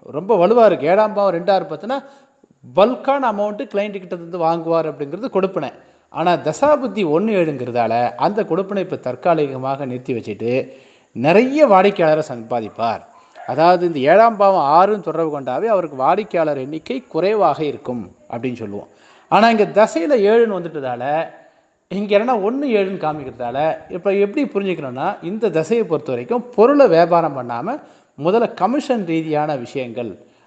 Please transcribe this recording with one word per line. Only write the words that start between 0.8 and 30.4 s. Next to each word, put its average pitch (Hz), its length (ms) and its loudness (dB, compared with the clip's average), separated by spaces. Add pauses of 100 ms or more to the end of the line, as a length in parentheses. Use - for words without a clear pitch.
ஏழாம் 202 260 2
பாவம் 202 180 0
ரெண்டு, 175 200 -2
ஆறு, 185 140 0
பத்துனா 214 380 -8 (720)
பல்கான 254 560 2
அமௌண்ட் 208 300 -4
கிளையண்ட் 202 380 -6
கிட்ட 180 160 -12
இருந்து 170 220 -12
வாங்குவார் 165 580 -2
அப்படிங்கிறது 151 360 -8
கொடுப்பினை. 185 420 -2 (360)
ஆனா 170 240 0
தசாபுத்தி 208 720 0
ஒண்ணு 175 280 0
ஏழுங்கிறதால 120 840 0
அந்த 196 280 -2
கொடுப்பினை 190 340 -4
இப்ப 175 180 -4
தற்காலிகமாக 135 880 -2
நிறுத்தி 123 280 -8
வச்சுட்டு 113 580 -4 (400)
நிறைய 247 560 2
வாடிக்கையாளரை 185 600 4
சம்பாதிப்பார். 113 760 -6 (460)
அதாவது 170 380 4
இந்த 165 140 -2
ஏழாம் 202 380 6
பாவம் 190 280 4
ஆறுன்னு 185 380 4
தொடர்பு 156 360 -2
கொண்டாவே 135 260 -4
அவருக்கு 180 300 0
வாடிக்கையாளர் 156 640 0
எண்ணிக்கை 156 500 -8
குறைவாக 165 560 0
இருக்கும் 120 520 -8 (140)
அப்படின்னு 120 260 -8
சொல்லுவோம். 101 320 -12 (420)
ஆனா 214 200 4
இங்க 220 140 2
தசையில 220 540 2
ஏழுன்னு 214 420 2
வந்துட்டதால 147 680 -6 (600)
இங்க 202 300 0
என்னன்னா 240 200 2
ஒண்ணு 240 280 -2
ஏழுன்னு 196 400 0
காமிக்கிறதால 135 720 -4 (120)
இப்ப 185 240 -2
எப்படி 202 320 0
புரிஞ்சுக்கணும்னா 165 800 -4
இந்த 214 260 -2
தசையை 160 340 0
பொறுத்த 160 280 -4
வரைக்கும் 127 380 -4
பொருளை 269 380 6
வியாபாரம் 165 500 4
பண்ணாம 123 440 -6 (420)
முதல்ல 202 300 0
கமிஷன் 226 520 -2
ரீதியான 156 500 -2
விஷயங்கள் 120 680 -8 (220)